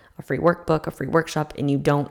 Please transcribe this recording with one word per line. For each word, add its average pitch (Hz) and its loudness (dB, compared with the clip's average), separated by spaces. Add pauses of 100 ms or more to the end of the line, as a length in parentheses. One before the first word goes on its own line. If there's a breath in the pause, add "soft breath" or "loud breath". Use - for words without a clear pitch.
(180 loud breath)
a - -16
free - -4
workbook, 165 0
a 165 -6
free - -8
workshop, 156 0
and 143 0
you 139 2
don't 143 2